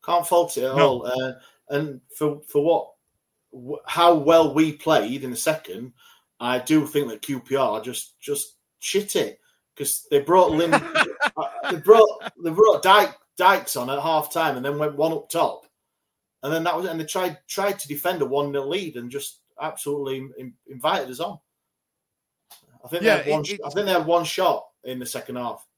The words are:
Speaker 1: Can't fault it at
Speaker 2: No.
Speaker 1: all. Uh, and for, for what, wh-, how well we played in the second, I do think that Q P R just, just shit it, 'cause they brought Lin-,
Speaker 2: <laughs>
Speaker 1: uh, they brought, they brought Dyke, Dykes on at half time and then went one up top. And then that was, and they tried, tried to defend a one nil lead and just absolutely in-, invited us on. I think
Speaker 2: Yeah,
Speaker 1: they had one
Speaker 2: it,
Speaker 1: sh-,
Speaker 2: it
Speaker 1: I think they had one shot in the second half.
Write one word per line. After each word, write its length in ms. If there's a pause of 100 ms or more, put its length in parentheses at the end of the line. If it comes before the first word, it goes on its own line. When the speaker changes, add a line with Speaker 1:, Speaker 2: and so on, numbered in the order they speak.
Speaker 1:
Can't 220
fault 320
it 60
at 120
Speaker 2:
No. 120
Speaker 1:
all. 180
Uh, 260 (380)
and 300 (160)
for, 300
for 160
what, 300 (600)
wh-, 340
how 280
well 400
we 180
played 520
in 60
the 60
second, 560 (480)
I 200
do 260
think 220
that 140
Q 180
P 160
R 240
just, 400
just 360 (220)
shit 380
it, 240 (360)
'cause 340
they 100
brought 320
Lin-, 220
Speaker 2:
<laughs> 600
Speaker 1:
uh, 340
they 80
brought, 520 (140)
they 60
brought 340
Dyke, 320 (200)
Dykes 400
on 140
at 80
half 340
time 240
and 80
then 140
went 180
one 160
up 160
top. 360 (800)
And 80
then 120
that 120
was, 100
and 140
they 40
tried, 320 (120)
tried 320
to 80
defend 340
a 20
one 280
nil 160
lead 280
and 140
just 300 (200)
absolutely 680 (100)
in-, 160 (140)
invited 420
us 80
on. 180 (1500)
I 20
think 160
Speaker 2:
Yeah, 140
Speaker 1:
they 80
had 80
one 80
Speaker 2:
it, 80
Speaker 1:
sh-, 60
Speaker 2:
it 120
Speaker 1:
I 40
think 160
they 60
had 140
one 180
shot 440 (160)
in 160
the 60
second 280
half. 320 (120)